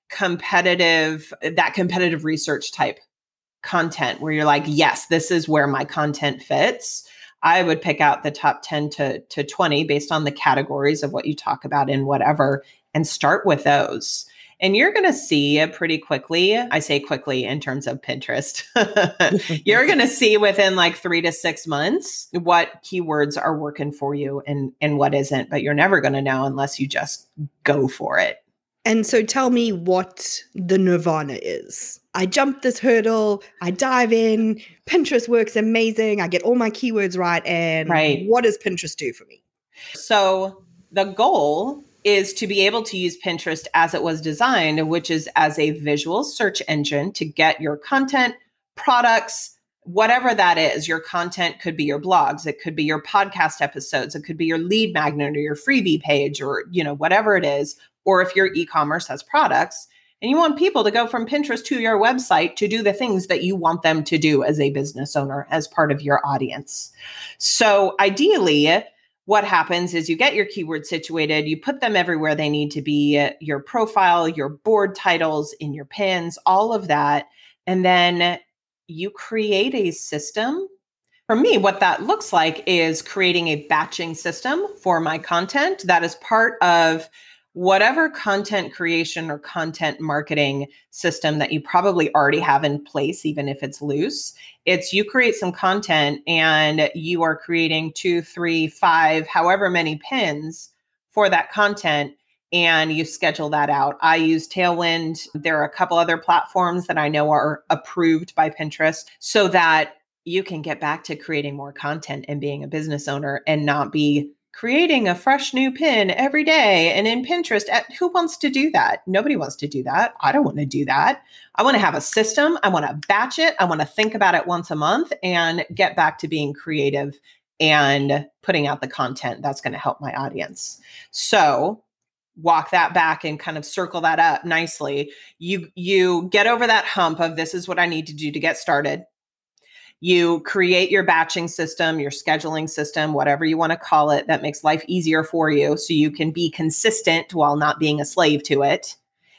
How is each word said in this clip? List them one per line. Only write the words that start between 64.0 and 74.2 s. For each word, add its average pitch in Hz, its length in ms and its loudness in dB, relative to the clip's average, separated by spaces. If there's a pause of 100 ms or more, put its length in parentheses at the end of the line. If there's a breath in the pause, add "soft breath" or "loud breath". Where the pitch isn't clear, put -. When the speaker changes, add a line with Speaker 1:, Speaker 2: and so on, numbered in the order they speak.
Speaker 1:
to 165 120 0
do 151 280 2
as 147 160 2
a 139 100 2
business 143 460 -6
owner, 139 320 -4
as 151 180 -2
part 151 240 2
of 147 100 -4
your 143 240 0
audience. 135 680 -6 (440 loud breath)
So 202 640 4
ideally, 196 800 4 (440 soft breath)
what 202 180 2
happens 175 500 0
is 165 140 -2
you 165 80 -2
get 269 200 2
your 202 100 0
keywords 160 400 -8
situated, 156 640 -4
you 156 80 -4
put 269 240 -6
them 214 160 0
everywhere 160 360 0
they 151 140 -2
need 147 240 -2
to 147 100 -8
be, 147 480 2 (120)
your 151 180 -6
profile, 185 720 2